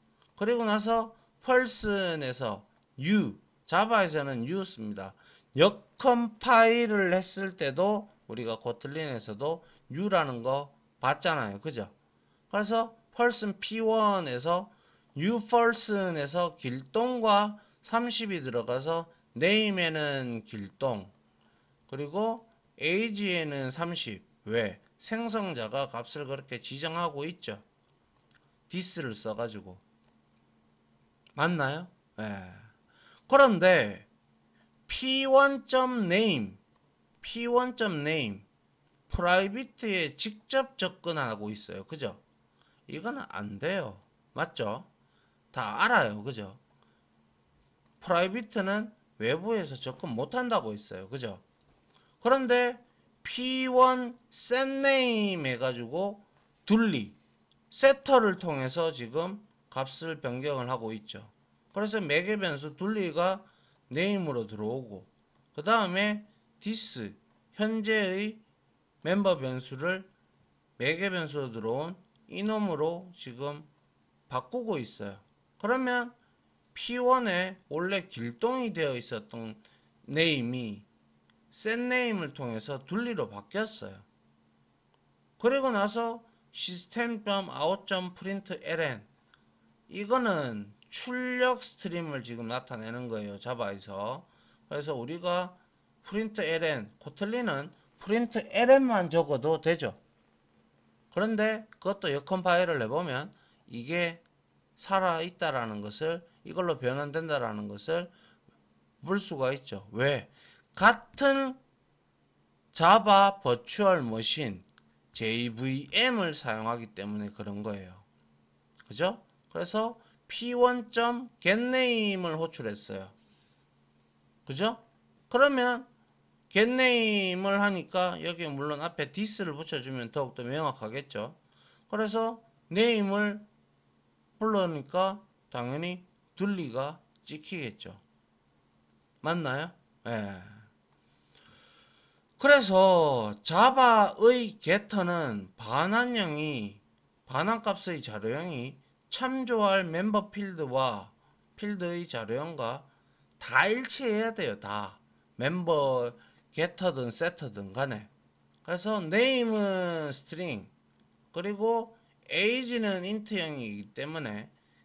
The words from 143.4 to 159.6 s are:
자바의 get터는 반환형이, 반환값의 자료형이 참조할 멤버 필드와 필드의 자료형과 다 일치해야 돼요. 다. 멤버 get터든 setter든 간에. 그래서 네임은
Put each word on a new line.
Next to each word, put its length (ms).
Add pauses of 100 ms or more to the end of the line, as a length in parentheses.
자바의 1160
get터는 960
반환형이, 1300 (420)
반환값의 800
자료형이 760 (320)
참조할 760
멤버 460
필드와 840 (440)
필드의 500
자료형과 800 (520)
다 280
일치해야 680
돼요. 260
다. 400 (360)
멤버 760 (400)
get터든 540
setter든 640
간에. 380 (520)
그래서 380
네임은 1120